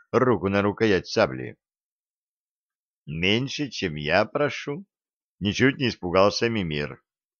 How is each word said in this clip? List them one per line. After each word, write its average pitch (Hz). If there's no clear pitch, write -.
руку 117
на 98
рукоять 101
сабли. 65
«Меньше, 110
чем 85
я 80
прошу», — 143
ничуть 123
не 131
испугался 98
Мимир. 76